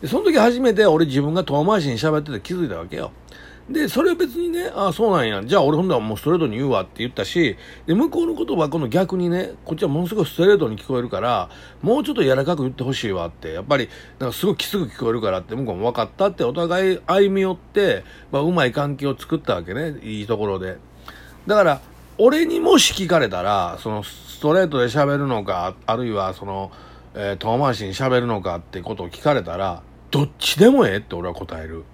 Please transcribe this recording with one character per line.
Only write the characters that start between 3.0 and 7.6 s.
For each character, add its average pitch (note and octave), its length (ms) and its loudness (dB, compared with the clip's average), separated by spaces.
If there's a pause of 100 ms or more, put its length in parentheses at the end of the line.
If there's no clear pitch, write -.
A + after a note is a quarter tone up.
で、 D4 180 0
そ A#3 140 0
れ E4+ 80 4
は E4+ 60 2
別 E4+ 220 -2
に F4 120 -2
ね、 E4+ 240 -4
「あ、 G3 180 0
そ G#3+ 220 2
う - 20 4
な D3+ 60 4
ん A2+ 80 0
や。 G2+ 140 -4
じ C3+ 120 0
ゃ G3 40 8
あ - 20 4
俺 C#3 160 2
ほ F3 60 2
ん F#3+ 40 0
な F3 60 0
ら A#2+ 80 2
も G#2+ 140 -4
う - 20 -10
ス - 60 -14
ト D3+ 80 2
レ F3+ 60 4
ー - 20 2
ト D#3+ 80 0
に G#2+ 100 -4
言 C3 80 -2
う C#3 60 0
わ」 G2+ 100 2
っ F2+ 40 -6
て - 180 -10
言 A2+ 60 -4
っ - 20 -16
た G#2+ 120 -6
し、 C#3+ 320 0 (300)